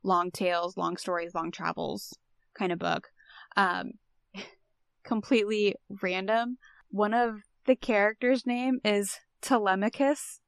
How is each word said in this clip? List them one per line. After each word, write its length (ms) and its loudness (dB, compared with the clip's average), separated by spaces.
long 280 0
tales, 460 -2
long 200 -2
stories, 380 -6
long 160 -4
travels 640 -6
kind 160 -4
of 80 -4
book. 300 -2
Um, 360 0
<laughs> 60 -12
completely 720 2
random. 560 -2
One 240 0
of 280 0
the 100 6
characters' 680 2
name 380 0
is 340 0
Telemachus 1040 0